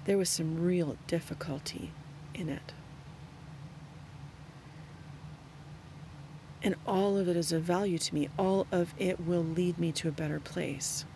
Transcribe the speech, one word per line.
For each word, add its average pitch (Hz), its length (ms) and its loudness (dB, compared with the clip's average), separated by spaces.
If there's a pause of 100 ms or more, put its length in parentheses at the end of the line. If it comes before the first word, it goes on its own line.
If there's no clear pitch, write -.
There 196 120 6
was 190 120 6
some 160 340 2
real 175 340 4 (100)
difficulty - 840 -2 (440)
in 170 140 -2
it. - 240 -4 (4000)
And 202 120 4 (120)
all 196 300 4
of 190 120 4
it 175 80 4
is 170 160 2
of 160 100 4
value 180 360 4
to - 160 0
me. 147 140 4 (100)
All 190 340 6
of 175 260 4
it 185 220 2
will 170 240 4
lead 170 340 2
me 170 140 4
to - 160 0
a 156 40 2
better 151 280 0
place. - 640 -2 (120)